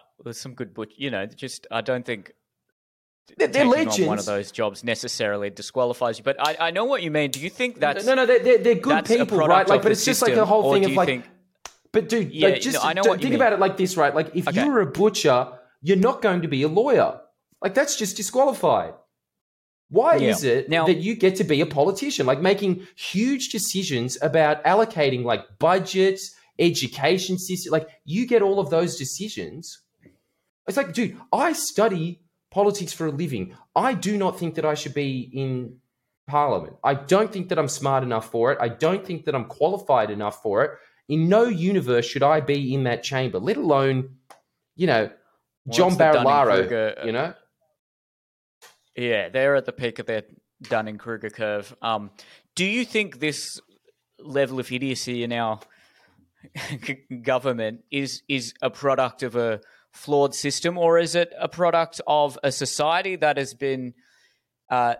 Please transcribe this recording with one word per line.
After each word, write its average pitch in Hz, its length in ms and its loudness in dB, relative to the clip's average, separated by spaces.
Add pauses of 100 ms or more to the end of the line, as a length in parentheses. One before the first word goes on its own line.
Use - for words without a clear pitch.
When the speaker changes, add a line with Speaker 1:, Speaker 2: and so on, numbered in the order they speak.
(240)
Speaker 1:
there's 117 160 -12
some 131 160 -16
good 110 180 -12
butch-, 110 240 -12
you 139 140 -6
know, 101 160 -4
just, - 440 -14
I 113 100 -4
don't 123 260 -4
think 107 260 -10 (1040)
Speaker 2:
They're, - 120 2
they're 262 160 2
Speaker 1:
taking 262 240 2 (160)
on - 40 2
one 104 100 -2
of 95 80 -6
Speaker 2:
legends. - 0 -
Speaker 1:
those 101 260 -4
jobs 107 320 -4
necessarily 107 680 -4
disqualifies 120 680 -2
you, 107 60 -20
but 135 160 0
I, 156 160 0 (120)
I - 20 0
know 190 140 -2
what 254 180 -2
you 165 80 -4
mean. 147 220 0
Do 127 80 -8
you 170 100 -8
think - 300 -6
that's 151 260 0
Speaker 2:
No, 262 80 4
no, 262 120 2
they're, 240 140 6
they're, 233 180 6
they're 220 180 4
good 262 220 0
Speaker 1:
that's 156 120 -2
a 240 80 4
Speaker 2:
people, 220 200 2
Speaker 1:
product 156 120 4
Speaker 2:
right? 185 180 6
Like, 196 100 6
Speaker 1:
of - 40 0
Speaker 2:
but 214 60 2
Speaker 1:
the 214 40 6
Speaker 2:
it's - 120 0
just 254 180 2
like 233 100 4
a - 20 2
Speaker 1:
system, 214 140 4
Speaker 2:
whole 208 160 4
Speaker 1:
or 135 100 4
Speaker 2:
thing 196 80 4
Speaker 1:
do 196 40 4
Speaker 2:
of, - 60 2
Speaker 1:
you - 40 0
Speaker 2:
like, 175 120 4
Speaker 1:
think 123 160 -4 (680)
Speaker 2:
but - 160 0
dude, 202 240 0
Speaker 1:
Yeah, 156 180 4
Speaker 2:
like, 131 100 0
just 247 220 0
Speaker 1:
no, 147 60 2
I 165 40 0
know 185 100 0
Speaker 2:
d-, 214 60 6
Speaker 1:
what 185 100 2
you - 40 -4
Speaker 2:
think 254 100 0
Speaker 1:
mean. 233 80 0
Speaker 2:
about 226 140 6
it 190 60 -2
like 190 160 2
this, 185 200 -2
right? 147 180 2
Like, 156 200 0
if 175 120 -2
Speaker 1:
Okay. 214 180 0
Speaker 2:
you're 269 160 2
a 180 60 2
butcher, 139 640 2 (340)
you're 185 140 2
not 240 260 2
going 180 200 2
to 160 60 -4
be 135 140 0
a 151 60 2
lawyer. 202 520 2 (420)
Like, 196 120 -4
that's 277 220 0
just 196 200 -6
disqualified. 185 800 0 (960)
Why 262 260 4
Speaker 1:
Yeah. 131 140 2
Speaker 2:
is 170 140 -2
it 127 240 2
Speaker 1:
Now 160 180 2
Speaker 2:
that 170 120 4
you 202 180 -2
get 190 200 2
to 190 80 0
be 147 180 2
a 170 40 2
politician, 185 600 0
like, 139 160 2
making 190 520 0
huge 254 540 -4
decisions 147 720 -4
about 151 440 2
allocating, 156 600 2
like, 117 340 -4
budgets, 190 760 0 (240)
education 175 800 0
system? 185 340 -6
Like, 156 160 -2 (160)
you 220 220 -2
get 233 160 4
all 196 180 2
of 147 80 -4
those 165 300 0
decisions. 131 800 -10 (880)
It's 196 100 -4
like, 269 160 -4
dude, 220 240 -4 (160)
I 285 220 0
study 180 680 -2 (300)
politics 202 420 0
for 165 140 -6
a 156 40 0
living. 139 440 -6 (200)
I 240 200 2
do 208 240 -2
not 185 200 -2
think 160 180 -4
that 156 100 -2
I 151 80 0
should 151 180 -8
be 135 280 -4 (120)
in 127 460 -6 (480)
parliament. 135 580 0
I 139 80 4
don't 190 400 2
think 185 160 -8
that 165 100 0
I'm 143 100 0
smart 135 340 -2
enough 117 280 -4
for 120 220 2
it. - 80 -2
I 117 80 0
don't 175 380 -2
think 170 180 -10
that 143 100 -2
I'm 120 120 -2
qualified 147 640 0
enough 104 320 -6
for 110 220 2
it. 147 80 -4 (360)
In 160 220 0
no 220 140 6
universe 165 640 0
should 135 160 -2
I 151 180 4
be 139 340 -2
in 135 100 0
that 120 180 -2
chamber, 127 360 -4
let 170 180 -2
alone, 135 600 0 (600)
you 175 100 0
know, 113 220 2 (560)
Speaker 1:
Well, 127 140 -8
Speaker 2:
John 180 100 6
Speaker 1:
it's 185 80 2
the 165 80 4
Speaker 2:
Barilaro, 147 200 4
Speaker 1:
Dunning-Kruger, 110 760 2
uh, 73 60 -6
Speaker 2:
you 110 60 -4
know? 151 200 -4 (1600)
Speaker 1:
Yeah, 113 320 -2
they're 131 260 2
at 131 100 0
the 123 80 -8
peak 120 280 -6
of 107 60 -10
their 107 180 -4 (380)
Dunning-Kruger 107 680 -6
curve. 104 500 -6
Um, 104 300 -4 (460)
do 175 80 -2
you 226 200 -2
think 190 360 -6
this - 400 -8 (580)
level 135 400 -4
of 123 140 -8
idiocy 127 500 -6
in 120 100 -6
our 113 280 -4 (580)
<laughs> - 640 -14
g-, 135 220 -10 (180)
government 117 680 -2
is, 139 380 -6
is 127 320 -6
a 131 100 -2
product 131 520 -2
of 120 140 -6
a 117 240 -2 (320)
flawed 143 420 0
system, 170 420 -4
or 170 220 4
is 170 160 0
it 175 240 0
a 160 100 -6
product 165 580 0
of 147 360 0
a 143 100 0
society 170 640 -2
that 147 200 2
has 139 180 -6
been, 131 400 -6 (760)
uh, 120 320 2